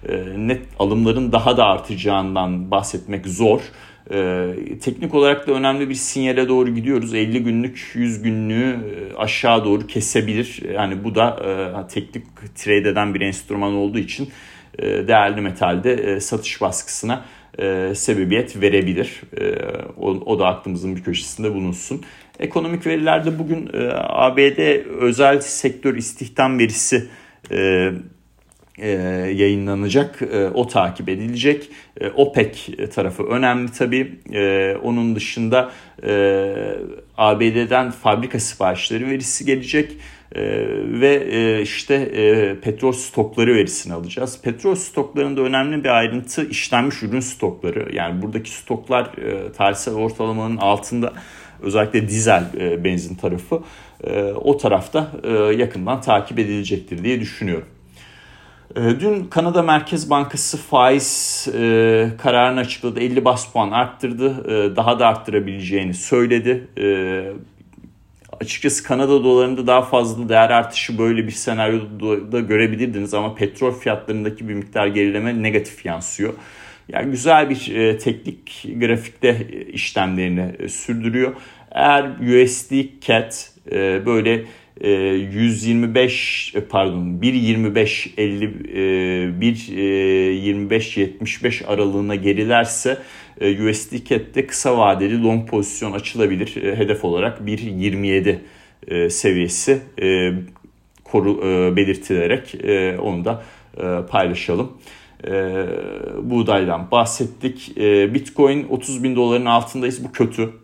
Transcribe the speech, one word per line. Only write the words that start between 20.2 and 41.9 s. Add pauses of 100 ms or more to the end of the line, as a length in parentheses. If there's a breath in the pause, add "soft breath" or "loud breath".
da
aklımızın
bir
köşesinde
bulunsun. (380 loud breath)
Ekonomik
verilerde
bugün,
e,
A
B
D (160)
özel
sektör
istihdam
verisi, (440 loud breath)
e, (840)
e, (460)
yayınlanacak.
E,
o
takip
edilecek. (320 loud breath)
E,
opec (380)
tarafı
önemli
tabii. (140)
E,
onun
dışında, (360 loud breath)
e, (640)
A
B
D'den
fabrika
siparişleri
verisi
gelecek. (440 loud breath)
E, (600)
ve,
e,
işte,